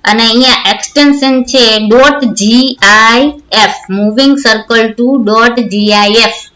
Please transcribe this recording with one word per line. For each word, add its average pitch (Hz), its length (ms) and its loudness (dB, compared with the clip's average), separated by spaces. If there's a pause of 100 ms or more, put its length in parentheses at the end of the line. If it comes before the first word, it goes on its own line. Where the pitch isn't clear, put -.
અને 220 200 0
અહીંયા 247 340 0 (100)
એક્સટેન્શન 285 600 0 (160)
છે 262 140 2 (240)
ડોટ 277 320 4 (180)
જી 226 260 2 (280)
આઈ 226 340 2 (360)
એફ, - 160 -2 (200)
moving 226 340 0 (120)
circle 226 420 0 (120)
to 240 80 0 (220)
dot 233 280 2 (160)
G - 20 -6 (320)
I 208 40 0 (200)
F. - 60 -12 (200)